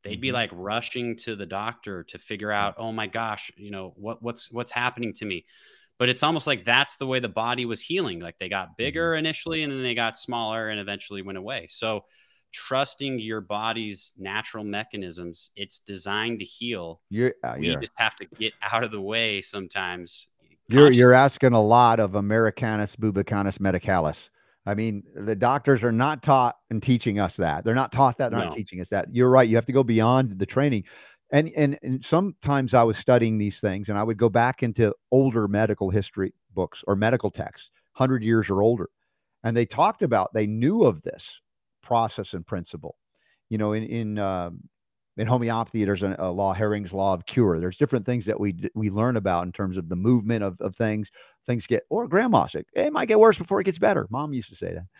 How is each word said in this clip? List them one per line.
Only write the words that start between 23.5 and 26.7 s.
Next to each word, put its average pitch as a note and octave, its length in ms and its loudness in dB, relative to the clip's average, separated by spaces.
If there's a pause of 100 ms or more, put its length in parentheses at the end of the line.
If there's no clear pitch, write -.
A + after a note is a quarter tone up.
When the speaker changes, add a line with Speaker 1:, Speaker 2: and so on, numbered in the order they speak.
Speaker 2:
Medicalis. F2+ 720 0 (380)
I G2+ 80 -2
mean, G#2+ 280 -4 (120)
the G#2+ 200 -4
doctors B2+ 480 2
are A#2+ 100 2
not C3 300 0
taught C3 340 4 (120)
and A2 140 -4